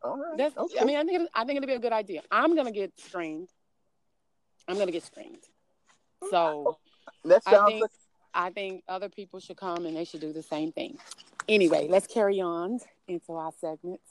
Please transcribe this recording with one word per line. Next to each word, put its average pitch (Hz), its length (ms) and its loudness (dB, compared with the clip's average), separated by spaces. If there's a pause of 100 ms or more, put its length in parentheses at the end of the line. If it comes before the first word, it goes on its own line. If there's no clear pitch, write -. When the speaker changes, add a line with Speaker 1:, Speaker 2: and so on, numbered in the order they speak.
Speaker 1:
All 247 140 -4
right. 311 200 -8
Speaker 2:
That's, 294 220 -2
I - 40 -6
Speaker 1:
Okay. 370 220 0
Speaker 2:
mean, 285 120 2
I 302 80 0
think 349 180 0
it, 339 120 -4
I 226 100 0
think 277 140 -2
it'll 269 100 -6
be 269 60 0
a 247 40 -4
good 226 140 -2
idea. 196 300 -4 (100)
I'm 302 240 4
gonna 254 160 0
get 196 260 -6
screened. 165 500 -8 (1160)
I'm 185 100 -4
gonna 196 140 0
get 165 140 -6
screened. - 400 -20 (840)
So, 160 500 0 (460)
Speaker 1:
That 180 220 6
Speaker 2:
I 196 80 6
Speaker 1:
sounds 202 120 8
Speaker 2:
think, 214 160 2
Speaker 1:
like 214 80 -2 (440)
Speaker 2:
I 185 160 -2
think 190 380 -8
other 190 200 -6
people 190 320 -14
should - 160 -16
come 175 300 -6
and 160 100 -6
they 165 80 -6
should 165 160 -12
do 156 120 -8
the 156 100 -10
same 156 300 -6
thing. - 260 -10 (500)
Anyway, 165 400 4
let's 190 180 4
carry 202 340 2
on 175 380 -4 (300)
into 175 240 -8
our 160 180 -8 (100)
segments. 170 500 -10